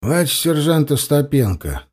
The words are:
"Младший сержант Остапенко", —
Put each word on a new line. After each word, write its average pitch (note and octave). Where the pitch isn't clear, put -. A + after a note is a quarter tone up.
"Младший D3
сержант D#3
Остапенко", — B2